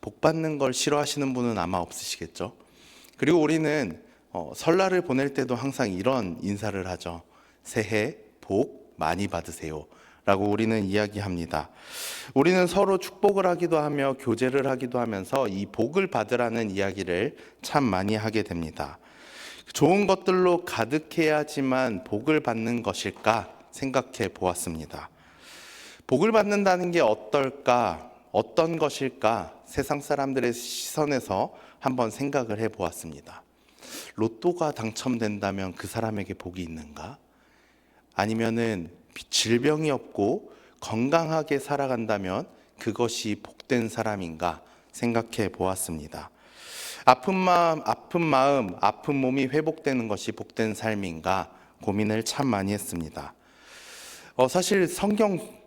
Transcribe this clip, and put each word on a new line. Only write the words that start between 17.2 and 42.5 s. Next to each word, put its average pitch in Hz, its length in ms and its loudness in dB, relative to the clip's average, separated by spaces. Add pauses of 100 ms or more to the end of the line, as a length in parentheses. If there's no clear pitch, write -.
참 147 240 0
많이 101 300 2
하게 107 280 0
됩니다. 78 560 -6 (760)
좋은 185 320 4
것들로 185 580 2
가득해야지만 135 1400 0
복을 147 360 0
받는 117 420 -2
것일까 101 680 0 (180)
생각해 127 640 -2
보았습니다. 82 800 -4 (960)
복을 156 240 4
받는다는 196 640 4
게 170 80 4
어떨까? 120 1120 2 (180)
어떤 165 480 2
것일까? 117 720 0 (120)
세상 143 360 -4
사람들의 135 520 0
시선에서 131 1000 -2 (280)
한번 127 300 0
생각을 123 500 -2
해 113 80 0
보았습니다. - 720 -8 (720)
로또가 151 560 0
당첨된다면 104 1040 -2
그 - 140 -10
사람에게 107 460 -4
복이 90 280 -10
있는가? 80 560 -12 (960)
아니면은 110 760 0 (400)
질병이 147 600 2
없고 123 600 -2 (260)
건강하게 151 800 0
살아간다면 117 880 -2 (320)